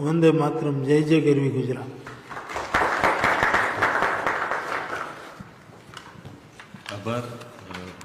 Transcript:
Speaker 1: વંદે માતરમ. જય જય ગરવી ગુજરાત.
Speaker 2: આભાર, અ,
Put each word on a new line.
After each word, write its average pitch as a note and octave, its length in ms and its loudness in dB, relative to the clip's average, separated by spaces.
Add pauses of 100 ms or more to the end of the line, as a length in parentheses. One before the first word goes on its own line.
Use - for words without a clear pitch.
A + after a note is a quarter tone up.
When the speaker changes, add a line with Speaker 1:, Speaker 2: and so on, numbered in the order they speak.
Speaker 1:
વંદે D#3+ 300 6
માતરમ. D3 520 2
જય D3 200 6
જય D#3 180 6
ગરવી C#3 280 4
ગુજરાત. B2 360 -2 (4000)
Speaker 2:
આભાર, G#2+ 280 -4
અ, A#2+ 260 -12 (580)